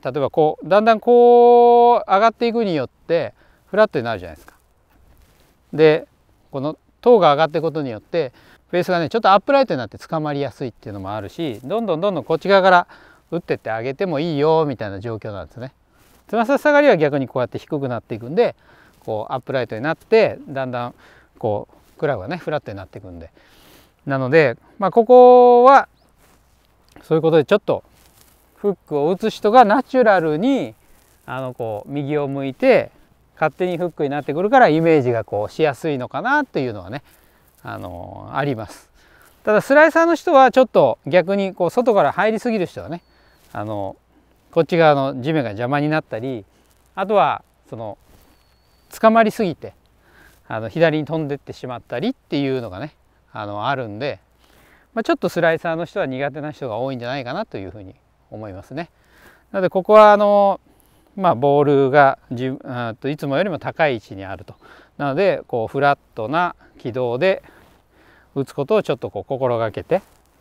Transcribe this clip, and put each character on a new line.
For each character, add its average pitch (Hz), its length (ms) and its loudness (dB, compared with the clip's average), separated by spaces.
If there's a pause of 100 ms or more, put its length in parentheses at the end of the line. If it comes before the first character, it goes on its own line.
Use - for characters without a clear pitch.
例 139 60 -8
え - 100 -4
ば 131 100 -2
こ 156 320 0
う、 147 60 -14
だ 190 140 4
ん 214 40 -2
だ 226 80 4
ん 220 60 0
こ 240 1080 6
う、 - 60 -10
上 196 80 4
が 220 80 4
っ 226 60 2
て 233 140 -4
い 226 60 -2
く 233 120 -2
に 185 100 -2
よ 131 100 -2
っ - 40 -12
て、 156 440 -4 (340)
フ 190 100 -4
ラ 214 100 4
ッ - 40 -20
ト 156 80 -4
に 113 60 -4
な 117 80 -4
る 101 60 -6
じ 90 60 -14
ゃ 85 40 -16
な 80 40 -18
い - 20 -20
で - 60 -20
す - 60 -20
か。 - 80 -20 (1160)
で、 156 360 4 (440)
こ 139 100 -8
の、 147 160 -8 (240)
塔 240 180 6
が 160 140 6
上 139 40 2
が 156 80 2
っ 156 40 -2
て 160 100 -6
い - 20 -2
く - 20 -4
こ 160 80 -4
と 151 100 -6
に 135 100 -6
よ 107 80 -12
っ - 20 -16
て、 151 320 -6 (380)
フ 175 60 -2
ェ - 20 2
ー 175 40 0
ス 185 80 -4
が 175 80 0
ね、 156 100 -2
ち - 60 -6
ょ 226 40 -2
っ - 20 -2
と 196 100 2
ア 196 60 6
ッ - 40 0
プ - 100 -4
ラ 277 100 4
イ 262 60 0
ト 185 60 -6
に 147 40 -2
な 120 80 -8
っ - 40 -14
て - 80 -20
捕 - 220 -8
ま 151 140 -6
り 139 80 -6
や 131 100 -6
す - 140 -10
い 123 40 -8
っ - 20 -10
て - 180 -20
い - 20 -12
う - 20 -14
の 101 60 -12
も 95 140 -10
あ 107 80 -8
る 98 80 -14
し、 123 340 -10
ど 165 160 -6
ん 233 60 -6
ど 180 100 -2
ん 156 60 -6
ど 202 100 -2
ん 185 40 -8
ど 147 60 -6
ん - 20 -18
こ 160 120 -4
っ 160 40 -6
ち - 100 -4
側 196 120 4
か 185 100 4
ら 180 160 4 (420)
打 165 80 -8
っ 175 40 -6
て - 140 -6
っ - 20 -4
て 117 140 -10
あ 113 100 -6
げ 131 120 -8
て 196 120 -6
も 160 140 -4
い 165 160 -4
い 139 40 -2
よ、 160 280 2
み 131 100 -6
た 107 100 -10
い - 20 -10
な 98 100 -12
状 113 180 -8
況 107 140 -12
な 98 120 -12
ん 80 40 -16
で - 60 -20
す - 40 -20
ね。 120 160 -16 (540)
つ - 80 -6
ま 226 120 -2
先 269 120 0
下 302 120 2
が 294 100 4
り 294 60 4
は 220 100 6
逆 143 220 0
に 131 80 -4
こ - 120 -6
う - 20 0
や 120 40 0
っ - 40 -6
て - 100 -12
低 - 200 -8
く 139 80 -6
な 120 120 -6
っ - 20 -10
て - 140 -12
い 104 40 -12
く 117 100 -14
ん 151 60 -10
で、 202 200 0 (500)
こ 110 240 -6
う、 143 40 -8
ア 139 40 -6
ッ 127 40 -10
プ - 120 -8
ラ 131 80 -2
イ 117 60 -6
ト - 80 -10
に 107 60 -8
な 151 120 -4
っ - 40 -8
て、 208 420 0 (100)
だ 135 160 -6
ん 127 60 -8
だ 120 160 -8
ん、 - 80 -16 (420)
こ 107 340 -6
う、 - 280 -20
ク 156 80 -4
ラ 139 80 -2
ブ 95 80 -10
が 98 40 -12
ね、 165 100 -8
フ 170 120 -12
ラ 151 120 -4
ッ - 20 -20
ト - 80 -14
に 95 60 -14
な 95 80 -16
っ - 20 -20
て - 100 -20
い 104 60 -16
く 95 80 -20
ん 85 80 -18
で。 80 100 -20 (800)
な 139 100 -4
の 131 120 -4
で、 143 280 2 (220)
ま 190 80 -2
あ、 185 40 -2
こ 233 140 2
こ 247 580 8
は、 262 240 6 (1160)
そ 160 120 -2
う - 20 2
い - 20 0
う - 20 0
こ 156 100 2
と 165 60 4
で 147 80 4
ち - 80 0
ょ - 40 6
っ - 20 -8
と、 120 240 -4 (720)
フ 202 160 -2
ッ 180 60 -12 (100)
ク 147 100 -4
を 147 120 0
打 190 80 -2
つ 220 120 -4
人 208 220 -2
が 240 140 8
ナ 220 180 2
チ - 160 -2
ュ 247 40 4
ラ 202 160 4
ル 160 180 -2
に、 196 360 -2 (520)
あ 127 160 -10
の、 127 120 -10
こ 110 340 -8
う、 143 40 -18
右 143 260 -6
を 143 100 -4
向 139 200 -8
い 127 60 -8
て、 247 380 2 (440)
勝 156 180 -4
手 180 140 -4
に 180 100 -6
フ 180 100 -4
ッ 160 40 -10
ク - 120 -6
に 135 60 -2
な 143 120 -6
っ - 20 -20
て 151 100 -6
く 156 80 -4
る 202 80 -2
か 262 100 4
ら、 240 100 6
イ 156 120 2
メ 165 180 4
ー - 20 4
ジ 127 100 0
が 113 120 -4
こ 104 260 -6
う、 - 20 -18
し - 100 -8
や 147 140 0
す - 140 -8
い 143 80 -4
の 123 120 -10
か 135 120 -8
な 277 220 -2
っ - 20 -10
て - 160 -6
い 127 80 -4
う 113 40 -8
の 101 80 -14
は 90 80 -18
ね、 135 140 -14 (600)
あ 107 140 -12
の、 95 560 -16
あ 139 100 -2
り 143 120 -4
ま 110 120 -10
す。 - 220 -20 (540)
た 214 100 2
だ、 208 80 4
ス - 120 -2
ラ 294 140 8
イ 311 40 0
サ 330 120 2
ー - 20 2
の 339 100 2
人 339 180 -2
は 262 180 6
ち 262 100 4
ょ - 20 2
っ 233 40 0
と 143 380 2
逆 170 300 0
に、 196 180 -4
こ 175 140 -2
う、 - 20 -2
外 233 240 0
か 196 100 2
ら 139 80 0
入 208 200 -2
り 220 80 -6
す 247 120 -4
ぎ 220 80 -2
る 175 60 -2
人 - 160 -12
は 87 80 -14
ね、 170 120 -12 (520)
あ 104 120 -10
の、 101 300 -8 (560)
こ 165 100 2
っ 160 40 -4
ち 175 120 -2
側 160 180 6
の 135 260 -4
地 147 120 -4
面 151 100 -2
が 113 60 -6
邪 107 180 -6
魔 143 120 -2
に 147 100 -2
な 156 120 -2
っ - 20 -20
た 113 160 -10
り、 117 260 -10 (480)
あ 190 140 -6
と 214 80 -2
は、 151 280 2 (260)
そ 143 60 -16
の、 110 220 -12 (1000)
捕 220 120 4
ま 226 120 4
り 214 80 0
す - 120 -6
ぎ 170 120 -4
て、 - 180 -16 (760)
あ 117 120 -8
の、 110 100 -8
左 156 300 2
に 151 60 -6
飛 151 120 -6
ん 156 100 -4
で 143 80 -6
っ - 40 -8
て - 140 -18
し - 140 -16
ま 123 100 -10
っ 113 40 -14
た - 180 -10
り 196 100 -4
っ 262 40 -4
て - 260 -8
い 139 100 -2
う 131 120 -4
の 113 80 -12
が 92 100 -14
ね、 147 160 -14 (380)
あ 110 120 -10
の、 104 220 -8
あ 139 80 -2
る 123 140 -8
ん 104 100 -14
で、 123 200 -8 (720)
ま 233 80 -6
あ、 - 20 -12
ち - 80 -2
ょ 330 40 0
っ - 20 -4
と - 100 -6
ス 170 140 -4
ラ 165 100 2
イ 165 80 -2
サ 165 140 -6
ー - 20 -4
の 170 80 -6
人 170 160 -8
は 175 60 -2
苦 135 260 -6
手 147 80 -14
な 147 120 -10
人 139 180 -12
が 104 80 -6
多 131 160 -6
い - 20 -8
ん 123 40 -12
じ 117 60 -12
ゃ 120 40 -8
な 139 100 -8
い 127 60 -10
か 123 80 -10
な 202 120 -8
と - 120 -14
い 98 80 -12
う 90 60 -14
ふ - 40 -20
う 107 80 -18
に 95 120 -20 (360)
思 110 160 -14
い 98 60 -14
ま 95 100 -18
す - 100 -20
ね。 160 160 -12 (600)
な 196 80 -6
の 190 40 0
で、 175 60 -2
こ 185 140 -2
こ - 80 -4
は、 214 220 8
あ 202 40 6
の、 202 440 0 (560)
ま 185 120 0
あ、 135 60 0
ボ 143 240 2
ー 147 40 2
ル 139 280 2
が 139 280 4 (120)
じ-、 127 160 -6 (160)
あ 120 280 -10
ー - 20 -16
っ - 20 -16
と、 - 140 -8
い 151 80 -6
つ 151 100 -10
も 139 80 -4
よ 165 80 0
り 208 60 -4
も 160 100 -8
高 156 300 -4
い 127 60 -2
位 - 20 -6
置 - 180 -18
に 95 80 -14
あ 95 100 -12
る 90 120 -16
と。 - 100 -20 (420)
な 143 100 -6
の 135 80 -4
で、 175 320 0
こ 117 180 -4
う、 - 20 -8
フ 139 140 -6
ラ 143 160 2
ッ - 20 -20 (140)
ト 113 160 -8
な 170 260 -4 (220)
軌 117 160 -10
道 123 240 -4
で 185 260 -2 (920)
打 139 100 -4
つ - 80 -16
こ 143 120 -6
と 214 100 0
を 202 80 0
ち - 80 -4
ょ - 20 -4
っ 131 40 -4
と 113 120 -10
こ 101 120 -10
う、 - 40 -20
心 127 320 -4
が 113 140 -4
け - 120 -12
て 185 180 -2 (400)